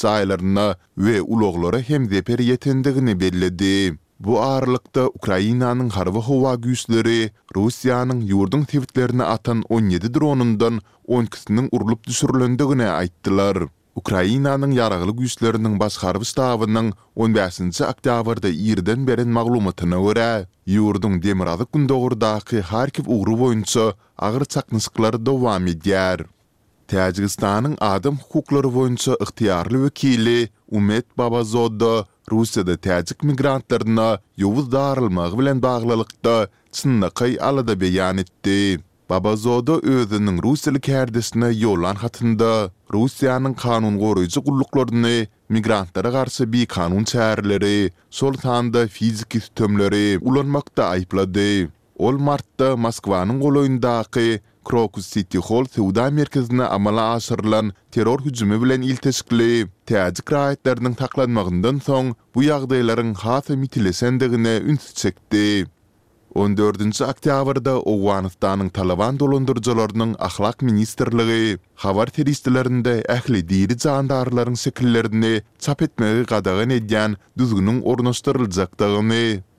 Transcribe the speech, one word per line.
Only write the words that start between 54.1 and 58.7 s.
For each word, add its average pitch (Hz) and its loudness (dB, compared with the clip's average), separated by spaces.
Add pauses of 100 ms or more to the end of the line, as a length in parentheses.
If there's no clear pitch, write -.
Crocus 107 0
City 95 -4
Hall 113 0
sowda 113 0
merkezine 127 0
amala 110 0
aşyrylan 110 0 (180)
terror 117 2
hüjümi 117 0
bilen 127 2